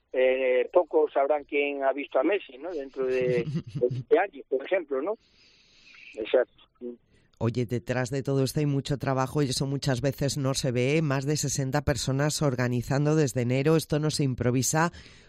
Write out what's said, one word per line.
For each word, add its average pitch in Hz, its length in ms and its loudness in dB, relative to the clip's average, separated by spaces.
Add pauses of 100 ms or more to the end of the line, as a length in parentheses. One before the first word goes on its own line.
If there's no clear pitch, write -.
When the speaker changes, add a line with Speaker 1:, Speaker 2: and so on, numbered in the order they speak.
(140)
Speaker 1:
eh, 127 600 2
pocos 160 400 4
sabrán 147 320 2
quién 143 380 -2
ha 135 100 2
visto 139 260 -4
a 131 40 4
Messi, 170 340 -2
¿no? 160 140 -10
Dentro 135 340 -6
de, 127 400 0
Speaker 2:
<laughs> 156 300 -6
Speaker 1:
de 131 140 0
veinte 131 300 2
años, 262 300 -4
por 131 160 -2
ejemplo, 143 360 -2
¿no? 160 160 -4 (1000)
Exacto. 120 500 0 (760)
Speaker 2:
Oye, 117 220 0
detrás 123 460 -4
de 139 100 -4
todo 135 220 0
esto 131 160 -2
hay 151 80 2
mucho 139 320 -2
trabajo 131 420 0
y 147 60 2
eso 131 180 -2
muchas 135 360 -2
veces 139 360 -2
no 135 160 0
se 131 180 -2
ve. 127 300 2
Más 135 240 0
de 147 120 0
sesenta 139 440 -2
personas 139 600 0
organizando 127 720 0
desde 139 260 2
enero. 135 360 2
Esto 156 200 -2
no 151 140 -2
se 151 120 0
improvisa. 131 680 0 (380)